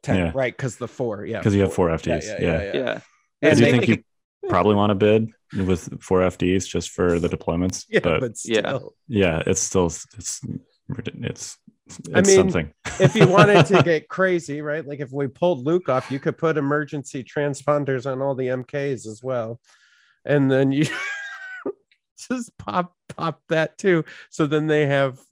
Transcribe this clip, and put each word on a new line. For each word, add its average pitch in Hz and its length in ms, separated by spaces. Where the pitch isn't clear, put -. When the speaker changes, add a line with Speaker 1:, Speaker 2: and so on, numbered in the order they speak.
Speaker 1:
Ten, 101 140
Speaker 2:
Yeah. 85 180
Speaker 1:
right, 113 200
'cause 131 220
the 120 100
four, 104 380
yeah. 92 160
Speaker 2:
'Cause 101 140
you 101 60
have 95 120
four 90 160
Speaker 1:
Yeah, 80 60
Speaker 2:
F 80 80
Ds, 78 240
Speaker 1:
yeah, - 120
Speaker 2:
yeah. - 80
Speaker 1:
yeah, 82 160
yeah. 98 100
Speaker 3:
Yeah. 127 260
Speaker 1:
And - 100
Speaker 2:
I - 40
do 117 100
Speaker 3:
they - 60
Speaker 2:
think 120 140
Speaker 3:
could 117 120
Speaker 2:
you - 520
probably 101 260
wanna 104 180
bid 107 380
with 92 460
four 92 180
F 92 160
Ds 92 300
just - 240
for 87 280
the 82 80
deployments, 85 580
Speaker 1:
<laughs> - 40
Yeah, 214 120
Speaker 2:
but 82 200
Speaker 1:
but 120 100
Speaker 3:
Yeah. 113 140
Speaker 1:
still. 123 360
Speaker 2:
yeah, 92 400
it's 92 120
still, 90 280
it's, - 180
it's, - 1400
Speaker 1:
I 180 60
Speaker 2:
it's 196 100
Speaker 1:
mean, 190 80
Speaker 2:
something. 170 360
<laughs> - 140
Speaker 1:
if 139 160
you 202 120
wanted 190 380
to 165 160
get 156 260
crazy, 170 540
right? 151 240
Like, 139 140
if 135 120
we 139 160
pulled 139 380
Luke 170 240
off, 131 220
you 135 80
could 147 180
put 160 200
emergency 143 680
transponders 139 840
on 131 120
all 135 140
the 127 140
M 127 140
Ks 139 440
as 107 160
well. 117 360
And 139 260
then 135 200
you 143 140
<laughs> - 1400
just 247 280
pop, 180 380
pop 160 400
that 160 280
too. 175 280
So - 180
then 151 200
they 151 180
have 139 340